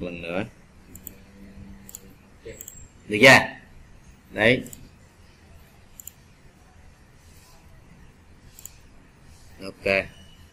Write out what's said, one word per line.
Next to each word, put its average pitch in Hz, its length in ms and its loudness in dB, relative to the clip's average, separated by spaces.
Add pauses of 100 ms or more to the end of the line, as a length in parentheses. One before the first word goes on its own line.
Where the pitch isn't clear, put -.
lần 87 220 -8
nữa. 87 220 -4 (2750)
Được 104 120 0
chưa? 127 180 12 (920)
Đấy. 110 300 4 (4000)
Ok. 95 420 0 (480)